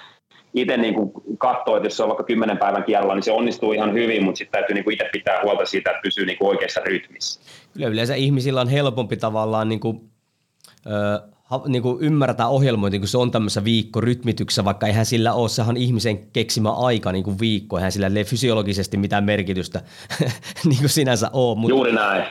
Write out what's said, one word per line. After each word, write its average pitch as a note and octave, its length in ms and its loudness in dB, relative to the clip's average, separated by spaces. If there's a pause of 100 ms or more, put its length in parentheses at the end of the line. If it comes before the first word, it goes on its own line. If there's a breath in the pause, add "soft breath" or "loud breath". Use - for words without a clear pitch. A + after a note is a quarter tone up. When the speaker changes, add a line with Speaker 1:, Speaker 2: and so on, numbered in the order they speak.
(540 loud breath)
Speaker 1:
ite B2 220 0
niinku A2 460 0 (160)
kattoo, B2 380 0
että G2+ 100 0
jos G#2 100 -4
se - 60 0
on G#2+ 60 2
vaikka G#2+ 160 -2
kymmenen A2 340 0
päivän G2+ 260 2
kierrolla, G2 300 2
niin G2 80 0
se A2 100 2
onnistuu A2 400 0
ihan G#2+ 200 0
hyvin, A2+ 320 2
mut F#2 120 0
sit - 140 -10
täytyy G2+ 240 -2
niinku G2+ 160 0
ite - 220 -2
pitää F#2+ 300 -2
huolta G2 240 2
siitä, F#2+ 240 -2
että - 120 -4
pysyy G2 240 -2
niinku F#2 220 0
oikeassa F#2+ 320 0
rytmissä. - 600 -4 (340 loud breath)
Speaker 2:
Kyllä C#3+ 120 -4
yleensä A2+ 280 0
ihmisillä C3+ 460 2
on B2 80 0
helpompi B2+ 480 0
tavallaan A2 520 0
niinku, A2+ 360 -4 (840 loud breath)
ö, G#2 460 -2 (220)
ha-, C3 140 -4
niinku B2 340 0
ymmärretään C3 500 2
ohjelmointi, A#2 480 2
kun G2 100 -2
se B2 100 0
on A#2+ 120 2
tämmöisessä G#2+ 340 0
viikkorytmityksessä, A2+ 1000 0
vaikka G2 220 0
eihän A2 200 2
sillä A2+ 260 2
oo, A2+ 160 2
sehän A2+ 220 0
on A#2+ 60 0
ihmisen A#2 420 0
keksimä A2+ 540 -2
aika, A2+ 400 0
niinku F#2+ 280 -2
viikko, G#2+ 360 -2
eihän F#2 160 -2
sillä G2 220 0
le-, G#2 100 0
fysiologisesti G#2 720 0
mitään G2+ 280 0
merkitystä F#2+ 580 -2 (420 loud breath)
<laughs> - 440 -4
niinku C#3 200 4
sinänsä C3 440 2
oo, B2 220 2
mut A2+ 160 0
Speaker 1:
Juuri B2+ 220 4
näin, G2+ 380 0